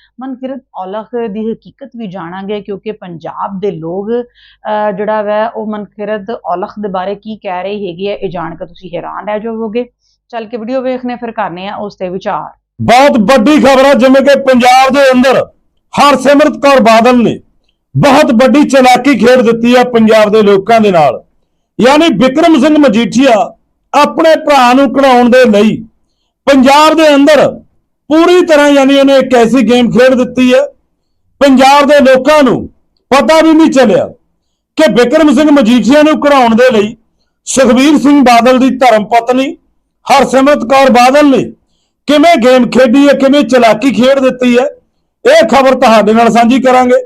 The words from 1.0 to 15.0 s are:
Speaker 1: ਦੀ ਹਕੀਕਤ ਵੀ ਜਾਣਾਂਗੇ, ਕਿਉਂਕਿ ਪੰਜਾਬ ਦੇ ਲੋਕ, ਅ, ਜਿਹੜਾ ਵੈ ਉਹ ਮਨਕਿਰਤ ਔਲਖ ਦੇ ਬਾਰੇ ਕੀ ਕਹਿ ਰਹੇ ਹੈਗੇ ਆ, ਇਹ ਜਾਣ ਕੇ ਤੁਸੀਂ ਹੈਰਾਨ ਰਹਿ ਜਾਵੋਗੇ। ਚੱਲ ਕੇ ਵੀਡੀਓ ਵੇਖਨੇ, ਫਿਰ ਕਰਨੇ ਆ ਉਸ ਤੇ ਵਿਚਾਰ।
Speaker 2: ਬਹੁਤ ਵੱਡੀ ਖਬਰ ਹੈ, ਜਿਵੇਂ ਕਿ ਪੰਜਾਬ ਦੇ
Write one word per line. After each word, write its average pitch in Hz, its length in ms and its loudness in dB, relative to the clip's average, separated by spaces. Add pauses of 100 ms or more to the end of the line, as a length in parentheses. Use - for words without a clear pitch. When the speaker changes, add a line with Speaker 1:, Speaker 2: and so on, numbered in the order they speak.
Speaker 1:
ਦੀ 220 220 -8
ਹਕੀਕਤ - 460 -18
ਵੀ 226 100 -12
ਜਾਣਾਂਗੇ, 190 540 -12
ਕਿਉਂਕਿ 202 300 -14
ਪੰਜਾਬ 180 680 -14
ਦੇ 196 120 -6
ਲੋਕ, 175 400 -10
ਅ, 214 800 -8
ਜਿਹੜਾ 208 300 -6
ਵੈ 208 260 -4
ਉਹ 220 200 -12
ਮਨਕਿਰਤ 208 760 -10
ਔਲਖ 180 340 -8
ਦੇ 208 100 -8
ਬਾਰੇ 185 260 -8
ਕੀ 220 200 -16
ਕਹਿ 180 280 -10
ਰਹੇ 202 240 -10
ਹੈਗੇ 185 240 -10
ਆ, 202 40 -10
ਇਹ 196 140 -10
ਜਾਣ 160 260 -12
ਕੇ 175 100 -16
ਤੁਸੀਂ 170 320 -16
ਹੈਰਾਨ 160 300 -14
ਰਹਿ 208 120 -8
ਜਾਵੋਗੇ। 226 460 -8 (460)
ਚੱਲ 226 140 -12
ਕੇ 226 120 -14
ਵੀਡੀਓ 247 240 -8
ਵੇਖਨੇ, 254 340 -8
ਫਿਰ 233 160 -14
ਕਰਨੇ 185 360 -10
ਆ 214 80 -12
ਉਸ 208 200 -14
ਤੇ 185 140 -10
ਵਿਚਾਰ। 175 460 -10 (260)
Speaker 2:
ਬਹੁਤ 262 380 2
ਵੱਡੀ 247 400 0
ਖਬਰ 262 260 2
ਹੈ, 285 80 2
ਜਿਵੇਂ 262 280 2
ਕਿ 277 180 2
ਪੰਜਾਬ 262 540 2
ਦੇ 277 180 0